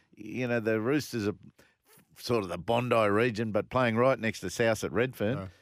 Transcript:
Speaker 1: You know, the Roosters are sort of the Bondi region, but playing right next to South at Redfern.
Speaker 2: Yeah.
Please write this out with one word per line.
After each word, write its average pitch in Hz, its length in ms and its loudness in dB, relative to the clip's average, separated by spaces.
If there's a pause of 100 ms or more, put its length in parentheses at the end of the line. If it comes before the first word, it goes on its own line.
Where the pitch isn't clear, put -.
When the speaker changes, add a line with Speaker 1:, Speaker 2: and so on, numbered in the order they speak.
(160)
Speaker 1:
You 123 340 -6
know, 120 100 0
the 110 200 2
Roosters 120 480 -2
are 104 80 -2 (840)
sort 117 260 -2
of 90 60 -6
the 85 100 -6
Bondi 117 500 2
region, 110 420 0
but 101 200 -2
playing 120 260 2
right 123 220 4
next 110 220 -4
to 92 100 -6
South 113 320 0
at 95 80 -4
Redfern. 120 440 -2
Speaker 2:
Yeah. 95 100 -8 (160)